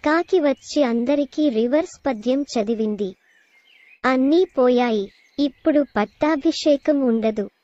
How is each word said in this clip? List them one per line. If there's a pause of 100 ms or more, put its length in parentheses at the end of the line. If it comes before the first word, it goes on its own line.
కాకి
వచ్చి
అందరికీ
రివర్స్
పద్యం
చదివింది. (920)
అన్నీ
పోయాయి. (340)
ఇప్పుడు (120)
పట్టాభిషేకం
ఉండదు. (140)